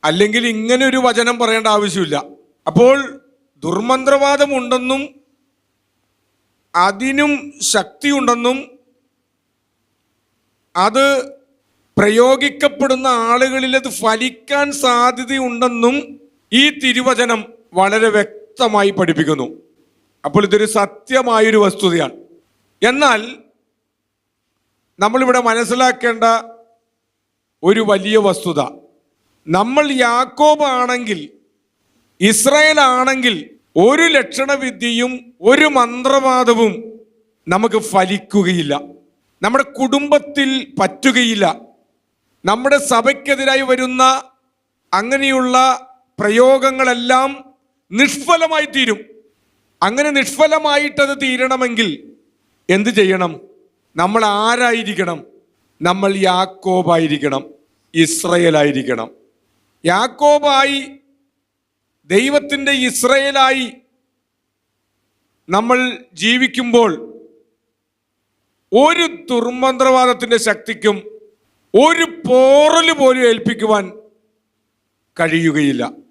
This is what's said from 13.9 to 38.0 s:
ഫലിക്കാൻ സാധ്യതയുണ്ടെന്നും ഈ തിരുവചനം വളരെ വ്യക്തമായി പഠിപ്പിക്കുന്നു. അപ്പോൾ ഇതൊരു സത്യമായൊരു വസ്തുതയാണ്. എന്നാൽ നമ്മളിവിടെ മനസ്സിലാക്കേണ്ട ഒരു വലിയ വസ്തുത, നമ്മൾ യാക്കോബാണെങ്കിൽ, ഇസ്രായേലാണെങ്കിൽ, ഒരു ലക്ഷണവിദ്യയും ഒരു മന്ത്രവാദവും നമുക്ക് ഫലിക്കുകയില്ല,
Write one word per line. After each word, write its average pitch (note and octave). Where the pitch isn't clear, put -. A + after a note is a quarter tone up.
ഫലിക്കാൻ B3+
സാധ്യതയുണ്ടെന്നും B3
ഈ B3+
തിരുവചനം B3
വളരെ G#3+
വ്യക്തമായി G#3
പഠിപ്പിക്കുന്നു. D#3
അപ്പോൾ G#3
ഇതൊരു G#3
സത്യമായൊരു A3
വസ്തുതയാണ്. E3+
എന്നാൽ B3+
നമ്മളിവിടെ B3
മനസ്സിലാക്കേണ്ട A#3
ഒരു G#3+
വലിയ G3+
വസ്തുത, F3
നമ്മൾ A#3
യാക്കോബാണെങ്കിൽ, B3
ഇസ്രായേലാണെങ്കിൽ, C4
ഒരു D#4
ലക്ഷണവിദ്യയും B3+
ഒരു D4
മന്ത്രവാദവും B3
നമുക്ക് G#3+
ഫലിക്കുകയില്ല, F#3